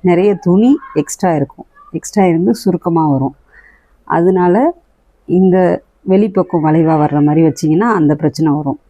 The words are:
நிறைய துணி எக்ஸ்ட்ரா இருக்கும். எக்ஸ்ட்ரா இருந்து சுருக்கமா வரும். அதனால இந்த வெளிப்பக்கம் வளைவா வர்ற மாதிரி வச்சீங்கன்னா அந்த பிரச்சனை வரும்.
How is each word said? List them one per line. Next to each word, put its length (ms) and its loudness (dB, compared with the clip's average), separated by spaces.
நிறைய 340 0
துணி 420 2
எக்ஸ்ட்ரா 420 -2
இருக்கும். 300 -6
எக்ஸ்ட்ரா 340 -2
இருந்து 300 0
சுருக்கமா 540 -2
வரும். 260 -2
அதனால 720 0
இந்த 580 2
வெளிப்பக்கம் 580 0
வளைவா 380 2
வர்ற 200 0
மாதிரி 240 2
வச்சீங்கன்னா 420 0
அந்த 160 2
பிரச்சனை 380 -2
வரும். 260 -6